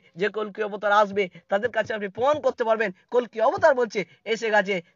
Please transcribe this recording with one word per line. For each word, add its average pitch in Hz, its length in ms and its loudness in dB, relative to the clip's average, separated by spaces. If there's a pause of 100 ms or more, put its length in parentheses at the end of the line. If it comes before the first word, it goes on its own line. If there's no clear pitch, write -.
(160)
যে 196 140 -2
কল্কি 214 340 -6
অবতার 208 280 -2
আসবে, 202 380 2 (180)
তাদের 208 240 -2
কাছে 220 220 -2
আপনি 208 140 -6
প্রমাণ 262 340 0
করতে 254 220 -2
পারবেন 220 280 0 (200)
কল্কি 226 300 0
অবতার 302 340 4
বলছে 220 300 -2 (200)
এসে 220 240 -4
গেছে, 202 320 0 (140)